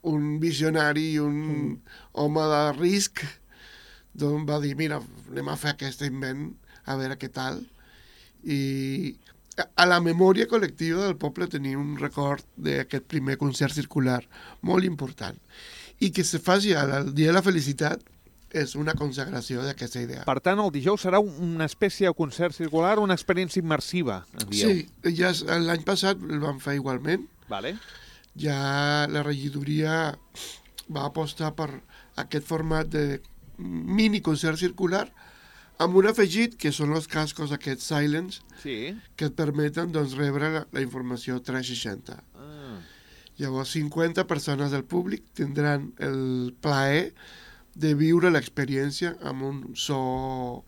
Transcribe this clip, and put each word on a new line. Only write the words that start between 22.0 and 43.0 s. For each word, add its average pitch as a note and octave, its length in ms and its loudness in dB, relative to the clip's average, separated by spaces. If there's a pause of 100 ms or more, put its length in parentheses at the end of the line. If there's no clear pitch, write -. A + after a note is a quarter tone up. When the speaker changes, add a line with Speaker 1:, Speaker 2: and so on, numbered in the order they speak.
Speaker 3:
de E3+ 80 4
concert E3 400 0
circular, E3 460 2
una G3 160 4
experiència F3+ 480 0
immersiva, D3+ 640 -2 (100)
en G#2+ 160 -14
dieu. G#3 180 4
Speaker 1:
Sí, F3 460 0
ja F3+ 160 4
és, E3 160 -2
l'any E3 400 0
passat G3 320 0
el D#3 240 -4
vam C#3+ 160 -4
fer C#3+ 180 -4
igualment. C#3 460 -2 (260)
Speaker 3:
Vale. A#2 260 -4 (560)
Speaker 1:
Ja C#3+ 800 0
la D3 120 0
regidoria D3 920 0 (760)
va C#3+ 160 -4
apostar D#3 480 -4
per D#3 160 -4 (460)
aquest D3 320 -4
format D#3+ 420 0
de C#3+ 300 0 (380)
mini F#3+ 640 2
concert D#3+ 360 2
circular, F3+ 500 0 (720)
amb F3 180 4
un F#3+ 100 10
afegit, A3 500 4
que D3 140 2
són D3+ 240 0
els D#3 140 -2
cascos D#3 440 -2
aquests C#3 360 -6
Silence, D3+ 520 0 (200)
Speaker 3:
Sí. C3+ 320 -6 (220)
Speaker 1:
que D#3+ 140 -2
et - 60 -8
permeten, D3+ 560 0
doncs, D3 240 0
rebre C#3+ 380 0
la, D#3 180 -4
la C3+ 100 -2
informació B2+ 600 -4
tres B2+ 260 -4
seixanta. A#2 540 -8 (160)
Speaker 3:
Ah. C#3+ 420 -16 (580)